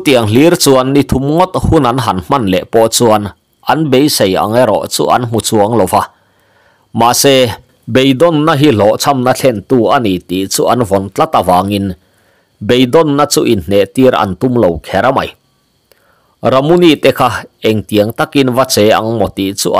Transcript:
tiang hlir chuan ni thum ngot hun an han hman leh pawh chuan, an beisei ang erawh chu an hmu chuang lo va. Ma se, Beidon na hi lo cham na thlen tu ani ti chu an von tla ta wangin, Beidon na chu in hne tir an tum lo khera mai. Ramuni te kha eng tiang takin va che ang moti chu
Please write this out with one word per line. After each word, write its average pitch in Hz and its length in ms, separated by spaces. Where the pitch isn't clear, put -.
tiang 123 280
hlir 151 200
chuan 131 300
ni 143 160
thum 131 140
ngot 185 160
hun 156 260
an 127 140
han 95 220
hman 135 260
leh 92 200
pawh 113 240
chuan, 107 260
an 139 100
beisei 127 420
ang 104 180
erawh 107 240
chu - 80
an 120 140
hmu 110 100
chuang 107 300
lo 98 140
va. 101 100
Ma 117 140
se, 139 240
Beidon 135 500
na 160 80
hi 147 160
lo 107 200
cham 135 240
na 127 80
thlen 117 360
tu 117 280
ani 101 220
ti 95 260
chu - 80
an 120 160
von 98 260
tla 156 180
ta 120 160
wangin, 98 460
Beidon 131 560
na 147 160
chu 151 100
in 104 140
hne 101 140
tir 127 180
an 95 180
tum 131 220
lo 95 60
khera 104 300
mai. 87 120
Ramuni 151 500
te 135 160
kha 131 100
eng 107 200
tiang 107 240
takin 147 440
va 127 80
che 107 240
ang 113 200
moti 98 420
chu - 200